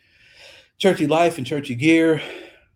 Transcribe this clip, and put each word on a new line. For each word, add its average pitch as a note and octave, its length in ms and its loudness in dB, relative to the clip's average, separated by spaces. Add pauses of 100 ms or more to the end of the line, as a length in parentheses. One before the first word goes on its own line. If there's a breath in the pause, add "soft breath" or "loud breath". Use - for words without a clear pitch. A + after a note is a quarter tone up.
(760 loud breath)
Churchy F3 300 0
Life E3 320 0
and B2 80 -8
Churchy C#3+ 280 -6
Gear. D#3+ 460 2 (560 loud breath)